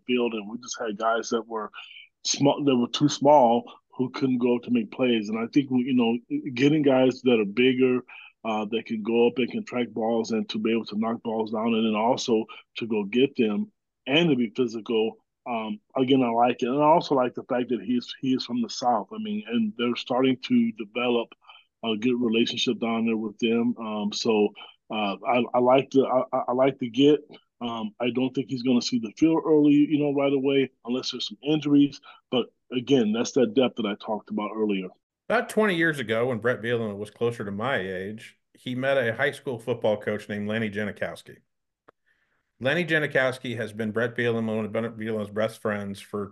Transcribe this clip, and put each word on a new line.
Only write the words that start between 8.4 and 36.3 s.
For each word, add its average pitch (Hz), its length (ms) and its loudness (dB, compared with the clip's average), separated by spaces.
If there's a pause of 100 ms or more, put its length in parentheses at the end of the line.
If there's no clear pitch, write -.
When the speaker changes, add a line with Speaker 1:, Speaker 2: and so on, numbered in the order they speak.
Speaker 1:
uh, 107 280 -4
that 110 160 -4
can 110 160 -6
go 117 240 4
up 120 100 -2
and 123 140 -2
can 110 120 -6
track 120 280 -4
balls 113 400 -2
and 107 180 -2
to - 80 -6
be 110 140 0
able 113 140 0
to 104 120 -10
knock 113 240 -2
balls 110 300 -4
down 117 240 0
and 113 100 2
then 107 100 0
also 113 500 2 (320)
to 117 100 -6
go 107 160 -2
get 120 320 0
them 104 360 0 (360)
and 156 240 4
to 135 40 2
be 120 200 0
physical. 113 640 -2 (300)
Um, 110 320 -6 (160)
again, 131 280 4
I 120 80 0
like 120 320 2
it. 120 60 0
And 143 120 0
I 151 40 4
also 160 280 4
like 123 220 0
the 113 80 -10
fact 123 260 -4
that 117 140 -2
he's, 120 360 -2
he 131 140 -2
is 123 100 -2
from 120 200 -4
the 107 60 -6
South. 120 440 -2
I 107 60 -10
mean, 107 280 -6
and 117 300 0
they're 120 180 -2
starting 131 500 0
to 117 260 2
develop 117 580 -4 (540)
a 113 120 -2
good 120 240 0
relationship 117 600 0
down 113 260 -2
there 113 100 0
with 107 220 -6
them. 117 420 0
Um, 107 320 -6
so, 107 380 2 (420)
uh, 104 340 -4
I, 123 180 2 (100)
I 123 60 2
like 127 320 4
the, 135 100 6
I, 123 340 0
I, 127 120 0
I 123 60 -2
like 131 260 2
the 123 100 -6
get. 139 300 4 (420)
Um, 113 300 -6 (100)
I 123 80 0
don't 127 240 -2
think 131 160 -4
he's 127 140 -6
gonna 123 180 2
see - 160 -2
the 113 200 -6
field 160 280 4
early, 147 280 6
you 147 260 4
know, 143 200 0
right 139 140 2
away, 139 380 2 (120)
unless 123 280 -4
there's 120 160 -8
some 104 160 -14
injuries. 143 580 4 (300)
But 123 160 0 (280)
again, 120 360 2
that's 117 220 -2
that 117 200 2
depth 123 220 2
that 110 100 -4
I 101 80 -2 (100)
talked 104 280 -8
about 104 240 -4
earlier. 101 320 -2 (420)
Speaker 2:
About 233 200 0
twenty 214 260 0
years 165 240 0
ago, 113 280 0
when 120 120 -2